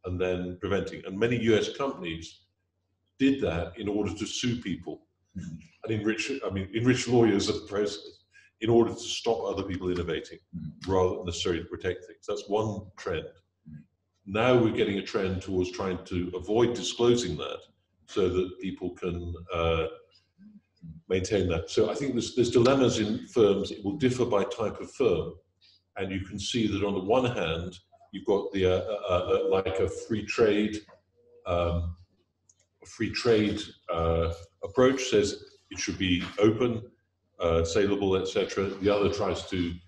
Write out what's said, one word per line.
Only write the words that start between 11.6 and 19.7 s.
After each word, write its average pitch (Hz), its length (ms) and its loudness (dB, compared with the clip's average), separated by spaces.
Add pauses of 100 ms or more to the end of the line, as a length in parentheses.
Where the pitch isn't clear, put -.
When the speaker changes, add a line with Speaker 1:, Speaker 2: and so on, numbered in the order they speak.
Speaker 1:
to 85 80 -12
protect 90 360 -6
things. - 220 -20
That's - 220 -6
one 104 380 -2 (100)
trend. 80 300 -6 (420)
Speaker 2:
Mm. 76 140 -18 (420)
Speaker 1:
Now 117 340 4
we're 110 120 4 (100)
getting 101 160 2
a 95 60 -4
trend 95 400 -2
towards 92 260 0
trying 92 360 -4
to 90 280 -4
avoid 110 400 2
disclosing 120 640 0
that 69 220 -8 (480)
so 95 200 0
that 92 320 -2
people 92 300 -8
can, 87 460 -6 (180)
uh, 82 340 0 (1200)